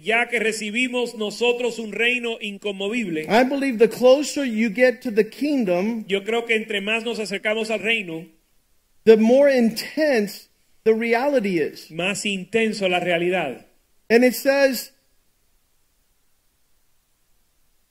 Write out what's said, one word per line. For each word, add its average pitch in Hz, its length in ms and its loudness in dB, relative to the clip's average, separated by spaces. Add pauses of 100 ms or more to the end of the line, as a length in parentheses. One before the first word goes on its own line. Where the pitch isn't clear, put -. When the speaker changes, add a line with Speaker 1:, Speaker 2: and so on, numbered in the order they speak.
Speaker 1:
"Ya 226 280 0
que 240 100 0
recibimos 233 760 -4
nosotros 233 640 -2
un 220 120 -8
reino 233 480 -2
inconmovible". 202 880 -6
Speaker 2:
I 220 140 6
believe 269 340 -2
the 214 120 6
closer 269 560 2
you 226 280 0
get 247 280 2
to 254 100 -6
the 208 180 2
kingdom, 220 800 -2
Speaker 1:
Yo 196 160 -2
creo 226 220 -2
que 226 100 0
entre 214 240 -4
más 220 240 -4
nos 220 160 -6
acercamos 214 520 -4
al 214 100 -2
reino, 180 440 -4 (800)
Speaker 2:
the 220 140 8
more 247 360 6
intense 233 920 0 (380)
the 220 80 6
reality 233 680 0
is. - 320 -6
Speaker 1:
más 175 340 -4
intenso 214 640 -2
la 180 120 0
realidad. 170 640 -2 (440)
Speaker 2:
And 233 140 6
it 254 100 4
says, 269 580 0 (3000)